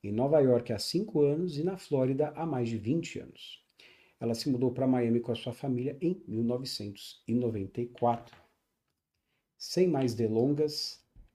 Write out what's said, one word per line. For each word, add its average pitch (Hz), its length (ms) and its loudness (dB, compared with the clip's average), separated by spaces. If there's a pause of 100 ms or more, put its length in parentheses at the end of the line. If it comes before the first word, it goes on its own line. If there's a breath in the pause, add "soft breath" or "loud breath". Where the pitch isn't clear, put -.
em 104 80 -6
Nova 139 300 4
York 120 320 4
há 101 60 -4
cinco 175 420 0
anos 147 360 2
e 151 60 -2
na 185 140 -2
Flórida 139 580 0
há 160 100 -4
mais 127 220 -2
de 117 100 -2
vinte 127 400 -2
anos. - 460 -16 (560 soft breath)
Ela 117 140 0
se 127 160 -2
mudou 123 220 2
pra 127 160 0
Miami 120 340 4
com 120 100 -6
a 113 40 0
sua 120 180 -8
família 131 480 -4
em 180 260 -2
mil 113 160 -2
novecentos 117 840 -6
e 113 80 -2
noventa 107 460 -2
e 120 60 -2
quatro. 120 500 -2 (1200)
Sem - 300 2
mais 135 260 2
delongas, 127 880 0 (340)